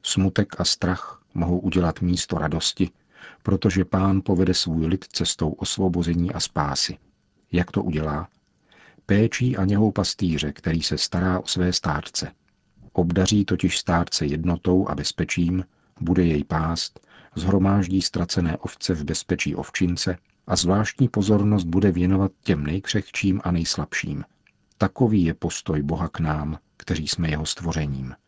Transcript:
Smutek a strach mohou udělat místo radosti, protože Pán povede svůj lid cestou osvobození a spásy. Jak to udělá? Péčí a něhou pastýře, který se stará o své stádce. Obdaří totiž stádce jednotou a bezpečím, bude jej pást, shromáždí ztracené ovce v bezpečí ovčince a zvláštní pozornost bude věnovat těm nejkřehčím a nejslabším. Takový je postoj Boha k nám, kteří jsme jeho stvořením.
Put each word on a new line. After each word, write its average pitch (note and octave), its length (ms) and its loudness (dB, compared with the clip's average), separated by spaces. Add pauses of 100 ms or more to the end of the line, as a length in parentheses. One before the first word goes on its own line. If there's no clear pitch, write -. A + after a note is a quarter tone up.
Smutek F#2+ 560 0
a F2 60 0
strach - 560 -4 (120)
mohou F2 260 0
udělat F2+ 420 0
místo F2+ 360 -2
radosti, D#2+ 520 -2 (540)
protože F#2+ 420 2
Pán F#2+ 400 2
povede F#2 280 2
svůj D#2+ 320 0
lid F2 260 -2
cestou - 400 -2
osvobození F2 800 0
a - 80 -6
spásy. - 580 -4 (540)
Jak F2 200 0
to G#2 120 0
udělá? D2+ 440 -4 (800)
Péčí A#2 520 2
a F#2+ 80 2
něhou G2+ 260 4
pastýře, D#2 640 0
který E2 300 -2
se D2+ 140 -2
stará F#2 420 0
o - 80 -8
své F2+ 260 0
stádce. - 580 -4 (600)
Obdaří F#2 520 2
totiž - 320 0
stádce E2+ 480 0
jednotou F2 640 2
a - 80 -4
bezpečím, F2 680 -2 (380)
bude F2+ 220 2
jej D2+ 200 2
pást, D#2+ 560 -4 (380)
shromáždí F#2+ 640 2
ztracené E2+ 560 -2
ovce - 360 -6
v D2+ 100 -4
bezpečí D#2+ 520 -2
ovčince F2 640 -2 (300)
a - 80 0
zvláštní G#2 520 2
pozornost G#2 560 4
bude F#2 280 2
věnovat F#2+ 400 2 (120)
těm D2+ 200 0
nejkřehčím F#2+ 800 -2
a F2 80 0
nejslabším. D2+ 720 -4 (540)
Takový G#2+ 460 2
je D#2+ 100 2
postoj D#2 500 -4
Boha D#2 240 -2
k - 120 -10
nám, D2+ 380 -2 (200)
kteří D#2 300 -4
jsme E2 220 -2
jeho D2+ 160 -2
stvořením. C#2+ 680 -4 (140)